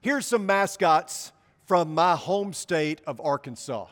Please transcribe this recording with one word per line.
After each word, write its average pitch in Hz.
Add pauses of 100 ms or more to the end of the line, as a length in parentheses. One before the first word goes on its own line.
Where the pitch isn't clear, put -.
Here's 269
some 214
mascots 190 (360)
from 170
my 170
home 196
state 156
of 135
Arkansas. 135